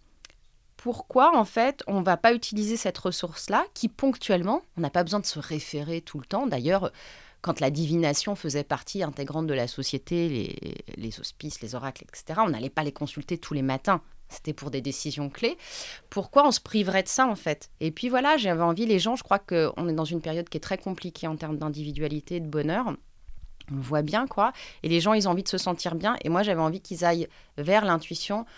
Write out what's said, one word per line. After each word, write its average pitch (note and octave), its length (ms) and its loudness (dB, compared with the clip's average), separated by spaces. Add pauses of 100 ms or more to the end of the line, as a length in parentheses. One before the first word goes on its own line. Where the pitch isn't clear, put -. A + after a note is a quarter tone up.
(760)
pourquoi, B3+ 600 4
en G#3+ 80 6
fait, B3+ 400 0
on G3 160 0
va F3 160 4
pas A#3 160 2
utiliser G#3+ 420 -2
cette G3+ 220 -2
ressource-là, F#3 680 -2 (100)
qui - 120 -2
ponctuellement, A3+ 760 0 (140)
on E3+ 40 -2
n'a D3 80 0
pas F3+ 140 2
besoin F#3 160 -2
de - 80 -4
se - 100 -6
référer D#3 640 -6
tout - 180 -10
le B2+ 60 -10
temps. » G#3 220 -2
D'ailleurs, E3+ 440 2 (500)
quand E3 180 -2
la C#3 100 4
divination D#3 640 2
faisait C#3+ 300 -4
partie F3+ 400 -4
intégrante D3 420 -4
de D3+ 80 0
la B2 140 0
société, E3+ 600 -2
les, - 560 -4 (140)
les A2 220 -8
hospices, - 420 -12
les A2+ 140 -10
oracles, B2+ 300 -8
et - 120 -18
cetera, F3 260 0
on G3 60 2
n'allait B2+ 220 -2
pas D#3 120 -2
les D3 80 -2
consulter - 460 -6
tous - 160 -6
les C#3+ 80 2
matins. C3+ 400 2 (300)
C'était - 220 -8
pour C#3+ 160 -8
des C3 120 -4
décisions C#3 460 -4
clés. B3 300 -2 (540)
Pourquoi C#4 360 6
on B3+ 40 6
se - 100 2
priverait F#3+ 400 2
de F#3 60 -2
ça, - 180 4
en A3 100 0
fait ? - 440 -4
Et D#3+ 100 0
puis A#3+ 200 -4
voilà, C4+ 280 4
j'avais F3+ 240 2
envie, E3+ 240 2
les G#3 140 6
gens, A3+ 160 0
je - 80 -8
crois G3+ 160 2
qu'on E3+ 500 0
est D#3+ 40 2
dans D#3+ 120 0
une E3 160 -4
période E3 260 -4
qui - 100 -6
est D3 40 -6
très F#3+ 160 -4
compliquée F3+ 500 -8
en D#3 80 -4
termes D3+ 220 -6
d'individualité D3+ 800 -4
et F3 40 -2
de D#3+ 80 -6
bonheur. D#3 460 0 (800)
On C#3 40 -6
le C#3 60 -4
voit D3 220 0
bien, A#3 240 0
quoi. A3+ 260 2 (300)
Et D#3+ 60 0
les E3+ 100 6
gens, G3+ 140 4
ils G3+ 140 4
ont F3+ 40 4
envie F3 120 2
de - 60 -4
se F#3+ 80 -2
sentir F3 380 -2
bien. G3+ 280 0
Et D3+ 60 -2
moi, F3+ 140 4
j'avais F3+ 180 2
envie D#3+ 200 0
qu'ils F3 240 -2
aillent E3+ 220 4 (300)
vers F#3+ 280 4
l'intuition F3+ 600 -2 (120)